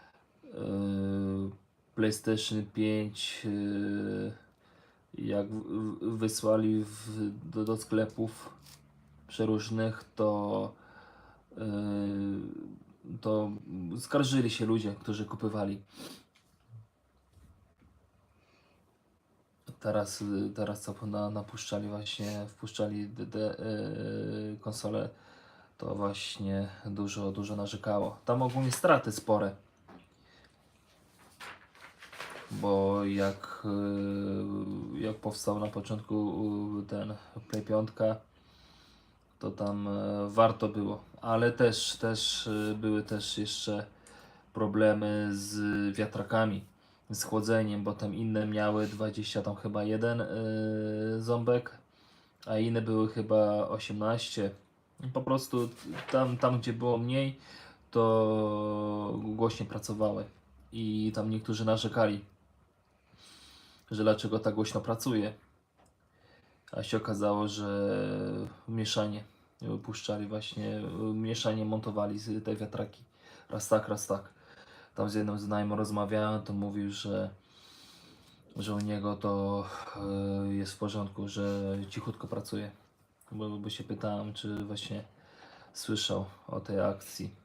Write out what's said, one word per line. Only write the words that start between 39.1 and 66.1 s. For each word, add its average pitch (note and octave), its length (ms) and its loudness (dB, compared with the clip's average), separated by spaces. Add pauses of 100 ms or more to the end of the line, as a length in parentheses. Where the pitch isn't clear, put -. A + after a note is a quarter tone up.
to G2+ 120 -4
tam, G2+ 360 -2
e, G2+ 420 0
warto A2 400 6
było. G#2 340 -2 (180)
Ale A#2 300 4
też, - 460 4
też, - 500 0
y, G#2+ 300 0
były G#2+ 260 2
też G#2 340 -4
jeszcze G#2 480 -2 (680)
problemy G#2+ 800 4
z G2+ 640 0
wiatrakami, G#2+ 680 0 (460)
z G#2 140 -4
chłodzeniem, G#2+ 600 2
bo G#2 100 0
tam G2+ 220 -4
inne G#2+ 320 0
miały G#2+ 400 2
dwadzieścia, G#2 540 -2
tam G2 140 -2
chyba G#2 280 -2
jeden, A2+ 380 2
y, A2 1000 -2
ząbek, A#2+ 560 2 (680)
a A2 120 0
inne A2+ 240 4
były A2 260 4
chyba G#2+ 600 4
osiemnaście. G#2+ 840 -2 (640)
Po C3 80 0
prostu C3 480 0 (420)
tam, B2+ 260 4
tam B2+ 220 4
gdzie A#2 140 -2
było A#2+ 240 2
mniej, C3+ 420 0 (520)
to G#2+ 1300 4
głośniej A2 460 0
pracowały. G#2 560 0 (460)
I A2 440 0
tam A2 140 0
niektórzy A2 360 -2
narzekali, A2 600 4 (1700)
że G#2+ 120 0
dlaczego G#2+ 360 4
tak G#2 160 2
głośno A2 260 2
pracuje. A2+ 520 0 (1400)